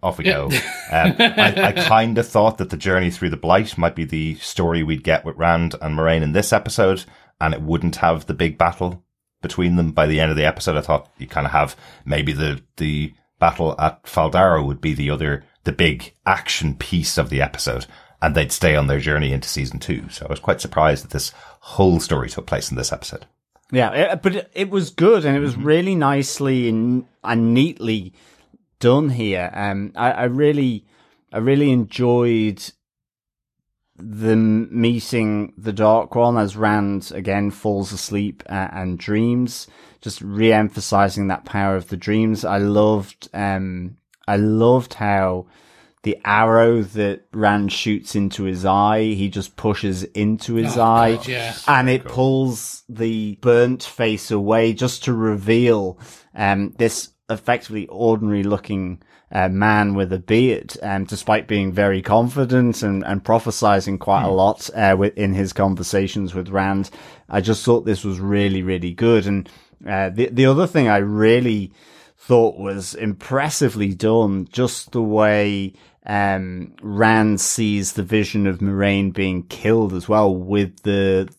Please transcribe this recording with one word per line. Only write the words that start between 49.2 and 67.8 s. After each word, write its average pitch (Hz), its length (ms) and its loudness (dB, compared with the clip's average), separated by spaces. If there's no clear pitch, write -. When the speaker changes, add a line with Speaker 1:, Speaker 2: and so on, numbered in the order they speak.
Speaker 3:
just 95 260 -8
pushes 98 460 -2
into 107 540 -2
his 113 200 -2
Speaker 2:
Oh, 120 80 0
Speaker 3:
eye, 113 340 4
Speaker 2:
God, - 100 -12
yeah. 117 260 -6
Speaker 3:
and 131 200 4
it 127 180 0
Speaker 1:
Cool. 120 100 -12
Speaker 3:
pulls 131 720 -2
the 110 460 -4
burnt 123 480 4
face 110 480 -4
away 110 420 2
just 123 300 -4
to 127 100 -2
reveal, 110 840 2
um, 101 460 0
this 117 300 -2
effectively 113 580 -4
ordinary 107 540 0
looking, 98 640 -4
uh, 92 160 0
man 104 460 2
with 95 180 -2
a 95 60 -2
beard, 113 640 0
um, 98 240 -4
despite 107 420 -2
being 98 240 -2
very 98 300 0
confident 123 800 0
and, 98 240 -2
and 98 180 -4
prophesizing 104 760 0
quite 98 240 2
a 92 60 0
Speaker 1:
Hmm. 95 60 0
Speaker 3:
lot, 95 380 2
uh, 98 240 4
with, 101 180 0
in 98 200 0
his 98 180 -2
conversations 98 800 -2
with 92 160 -8
Rand. 98 400 -2
I 101 120 0
just 107 220 0
thought 120 220 4